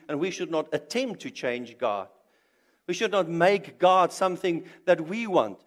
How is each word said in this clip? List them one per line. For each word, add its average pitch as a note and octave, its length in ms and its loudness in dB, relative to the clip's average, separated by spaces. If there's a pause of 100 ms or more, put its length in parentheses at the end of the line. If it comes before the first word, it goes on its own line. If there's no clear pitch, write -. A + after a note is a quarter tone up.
and D3 100 -4
we F#3 120 -2
should F3 200 -6
not D#3 220 -2
attempt A3+ 480 -4
to C3 100 -12
change A#2+ 460 -6
God. G2+ 320 -2 (800)
We F3+ 80 -4
should G#3+ 160 -2
not F#3 180 0
make F3 520 0
God F3+ 320 6
something F3+ 520 -2 (200)
that F3 160 4
we G#3+ 260 -6
want A#2 400 0